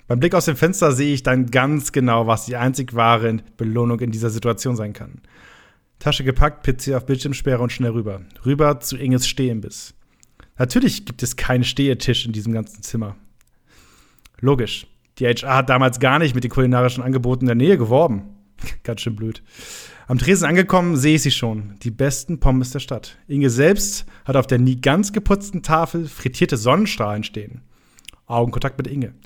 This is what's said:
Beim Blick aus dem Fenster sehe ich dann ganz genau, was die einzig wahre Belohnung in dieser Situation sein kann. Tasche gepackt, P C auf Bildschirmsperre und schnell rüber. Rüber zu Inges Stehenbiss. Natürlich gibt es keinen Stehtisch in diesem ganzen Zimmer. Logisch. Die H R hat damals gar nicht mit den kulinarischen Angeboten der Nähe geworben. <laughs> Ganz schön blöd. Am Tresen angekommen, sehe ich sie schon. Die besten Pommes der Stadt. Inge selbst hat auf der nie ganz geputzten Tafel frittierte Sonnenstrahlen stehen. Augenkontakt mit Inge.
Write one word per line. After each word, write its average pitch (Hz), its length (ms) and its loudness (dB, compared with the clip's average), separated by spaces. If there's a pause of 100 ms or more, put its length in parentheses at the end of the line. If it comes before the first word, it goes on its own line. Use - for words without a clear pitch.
Beim 120 120 0
Blick 170 160 2
aus 170 120 2
dem 147 100 0
Fenster 165 360 2
sehe 143 200 0
ich 131 100 -2
dann 127 280 2
ganz 135 420 0
genau, 117 340 2
was 113 200 0
die 123 100 -8
einzig 123 380 -2
wahre 113 440 2 (180)
Belohnung 117 440 -2
in 117 120 -4
dieser 110 180 -2
Situation 117 460 -2
sein 104 180 -8
kann. - 260 -16 (760)
Tasche 147 260 -2
gepackt, 139 380 2
P 135 140 0
C 135 180 -4
auf 127 120 -2
Bildschirmsperre 131 560 -2
und 120 100 -2
schnell 120 180 -2
rüber. 104 320 -6 (240)
Rüber 143 340 2
zu - 160 -10
Inges 127 320 0
Stehenbiss. - 680 -6 (640)
Natürlich 202 460 0
gibt - 180 -10
es - 140 -6
keinen 123 280 2
Stehtisch 127 600 0
in 117 80 -6
diesem 110 220 -4
ganzen 110 280 -8
Zimmer. 107 340 -8 (1200)
Logisch. 127 460 0 (320)
Die 123 80 0
H 120 200 0
R 131 100 2
hat 131 120 2
damals 127 320 2
gar 139 180 4
nicht 151 160 0
mit 123 100 -2
den 120 60 -4
kulinarischen 123 540 2
Angeboten 127 420 0
der 120 80 2
Nähe 156 220 4
geworben. 120 460 2 (340)
<laughs> - 280 -8
Ganz 117 180 -8
schön 110 140 -6
blöd. 110 260 -8 (640)
Am 127 120 0
Tresen 165 280 4
angekommen, 175 500 2
sehe 147 200 4
ich 135 60 0
sie 139 80 0
schon. 107 520 -4
Die 120 100 -4
besten 135 480 -4
Pommes 131 300 4
der 139 100 -8
Stadt. - 360 -12 (120)
Inge 139 200 2
selbst 147 580 2 (180)
hat 135 100 -2
auf 131 140 2
der 127 100 4
nie 127 220 4
ganz 160 320 2
geputzten 202 500 -2
Tafel 165 460 0
frittierte - 480 -2
Sonnenstrahlen 113 640 0
stehen. - 380 -12 (680)
Augenkontakt 120 500 -2
mit 131 120 -6
Inge. 135 260 -6 (120)